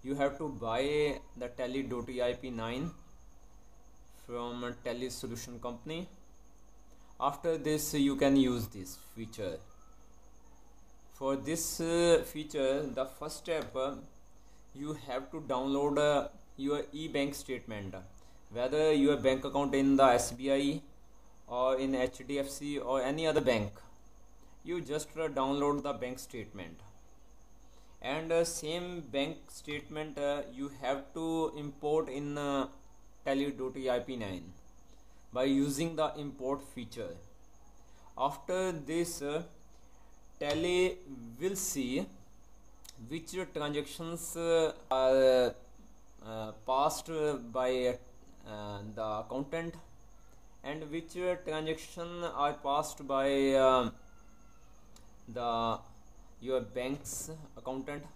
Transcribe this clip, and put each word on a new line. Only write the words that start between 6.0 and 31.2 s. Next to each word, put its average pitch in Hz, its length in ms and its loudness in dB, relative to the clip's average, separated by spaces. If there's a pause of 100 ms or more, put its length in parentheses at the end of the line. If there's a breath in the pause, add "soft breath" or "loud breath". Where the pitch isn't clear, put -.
After 143 360 0
this, 151 380 2
you 139 220 6
can 139 180 6
use 123 320 6
this 95 300 -10 (180)
feature. 107 460 -6 (1500)
For 135 240 0
this, 156 440 -2
uh, 165 460 6
feature, 147 560 0
the 131 240 -2
first 151 320 -10
step, 156 380 -4
uh, 135 180 0 (840 soft breath)
you 147 140 -4 (140)
have 135 240 -4
to 160 100 -8
download, 139 580 2
uh, 147 300 4 (300)
your 143 340 0
e-bank 143 420 -2
statement, 104 600 -6 (560 soft breath)
whether 139 420 4
your 143 240 6
bank 131 260 4
account 139 320 0
in 139 220 8
the 135 80 12
S 123 280 8
B 135 200 0
I 143 300 2 (680)
or 127 300 2
in 135 160 2
H 127 340 0
D 143 100 0
F 139 120 -2
C 143 280 -4
or 131 220 0
any 147 260 0
other 151 140 6
bank. 113 320 2 (920 soft breath)
You 170 180 -4
just, 147 340 -6
uh, 160 120 0
download 143 540 2
the 143 120 -4
bank 123 240 -6
statement, 95 600 -10 (1200 soft breath)
and, 156 280 -4
uh, 165 140 4
same 170 560 -4
bank 139 480 -4
statement, 151 680 -8
uh, 143 240 0 (100)
you 135 160 -6 (140)
have 139 320 -2
to 160 420 0